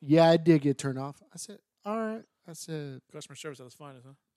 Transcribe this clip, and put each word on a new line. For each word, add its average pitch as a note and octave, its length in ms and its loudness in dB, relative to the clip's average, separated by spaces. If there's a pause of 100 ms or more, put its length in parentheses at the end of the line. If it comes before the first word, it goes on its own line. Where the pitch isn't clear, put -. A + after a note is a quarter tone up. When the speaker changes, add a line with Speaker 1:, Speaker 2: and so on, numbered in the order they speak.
Speaker 1:
"Yeah, D#3+ 300 6
it E3 140 4
did D#3+ 180 6
get C#3+ 160 0
turned C3+ 180 -6
off." C#3 240 -10 (140)
I F3 40 -20
said, G#3 200 -16 (260)
"All G#3+ 140 -6
right." A3 240 -8 (260)
I E3+ 40 -16
said D3 480 -12 (120)
Speaker 2:
Customer D3 220 -18
service C#3 240 -16
at B2+ 80 -20
its A#2+ 80 -20
finest, C3+ 320 -20
huh? C3+ 60 -20 (240)